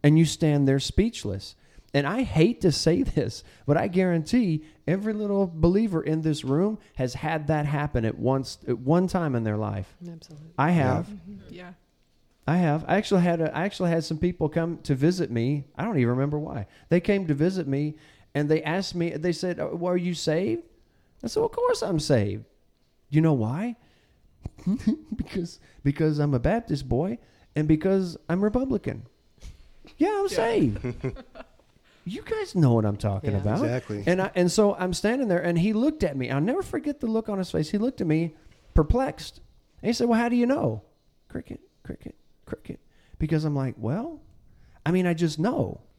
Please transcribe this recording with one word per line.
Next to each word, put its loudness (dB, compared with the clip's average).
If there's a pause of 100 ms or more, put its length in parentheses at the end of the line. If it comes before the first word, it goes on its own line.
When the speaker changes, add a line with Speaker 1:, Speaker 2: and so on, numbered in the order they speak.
Speaker 1:
And 8
you 8
stand 2
there 4
speechless. -4 (380)
And 2
I -2
hate 4
to 4
say 2
this, -2 (220)
but 4
I 0
guarantee 0 (220)
every -2
little 0
believer 2
in 0
this -2
room 0 (180)
has -4
had -4
that 0
happen -2
at -2
once, 0 (100)
at 0
one 2
time -2
in 0
their -2
life. -6 (120)
Speaker 2:
Absolutely. -18
Speaker 1:
I 2
have. 2
Speaker 3:
Mm-hmm. -16
Yeah. -16 (760)
Speaker 1:
I 2
have. 2
I 2
actually 2
had 2
a, -2
I -2
actually -2
had 2
some -4
people 0
come -2
to 0
visit 2
me. 0 (140)
I -4
don't -2
even 4
remember 0
why. -8 (220)
They 4
came 0
to 2
visit 0
me, -2 (400)
and 0
they 4
asked -2
me, -2
they -2
said, -4
"Uh, -2
well, -2
are 2
you 0
saved?" -2 (600)
I -6
said, -2
"Well, 2
of -4
course 0
I'm -2
saved." 0 (680)
You 4
know 6
why? -2
<laughs> -6
Because, -8 (240)
because 2
I'm 2
a 2
Baptist -2
boy -2 (380)
and 0
because 2 (120)
I'm 2
Republican. -2 (920)
Yeah, 2
I'm 0
Speaker 3:
Yeah. -4
Speaker 1:
saved. 0
Speaker 3:
<laughs> -6 (960)
Speaker 1:
You -10
guys -6
know 6
what 4
I'm -2
talking -4
Speaker 2:
Yeah. 0
Speaker 1:
about. 0
Speaker 4:
Exactly. -4
Speaker 1:
And 2
I, -4
and 2
so 4
I'm -4
standing 0
there, 2
and 2
he 2
looked 0
at -2
me. -4
I'll 0
never 0
forget -6
the -4
look -2
on -4
his -4
face. -2
He -2
looked -2
at -2
me, 0 (400)
perplexed. 0 (400)
And -2
he 2
said, 0
"Well, 4
how 2
do 2
you 4
know?" 0 (440)
Cricket, -12 (240)
cricket, -14 (300)
cricket. -12 (400)
Because 0
I'm -2
like, -2
"Well, -6 (640)
I 0
mean, 2
I 2
just 0
know." -2 (180)